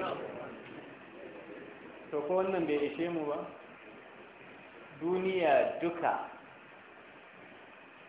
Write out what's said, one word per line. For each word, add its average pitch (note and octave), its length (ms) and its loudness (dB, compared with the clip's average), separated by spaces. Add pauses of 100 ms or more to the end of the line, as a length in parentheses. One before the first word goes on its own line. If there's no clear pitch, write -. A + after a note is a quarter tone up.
(2000)
To, D3 120 0
ko D#3+ 140 2
wannan F#3+ 320 6
bai D3 140 6
ishe E3 280 2
mu E3 180 2
ba? D3 120 2 (1600)
Duniya F3 840 6
duka E3 500 2 (1800)